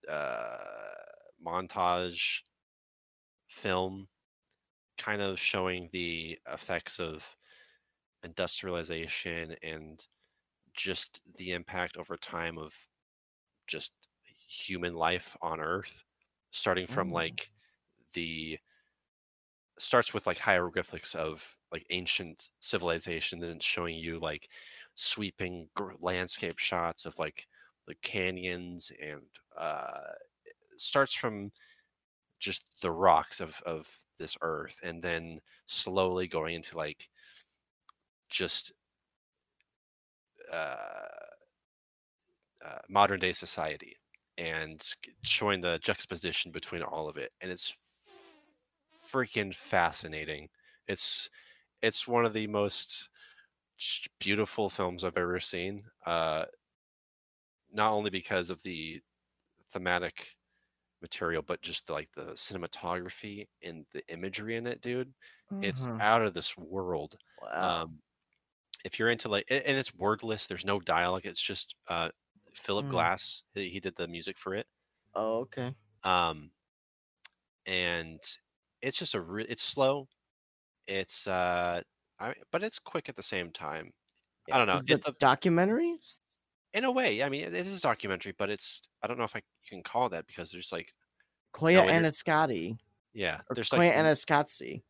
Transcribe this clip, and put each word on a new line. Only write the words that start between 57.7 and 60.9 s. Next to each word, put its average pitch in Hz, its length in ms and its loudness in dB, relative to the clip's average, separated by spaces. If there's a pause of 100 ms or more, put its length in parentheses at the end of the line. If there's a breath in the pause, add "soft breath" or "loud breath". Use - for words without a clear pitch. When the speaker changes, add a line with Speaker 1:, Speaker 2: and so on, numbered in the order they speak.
Speaker 1:
not 107 220 4
only 104 180 2
because 92 400 0
of 87 120 -6
the 80 380 -6 (720)
thematic 90 640 -2 (680)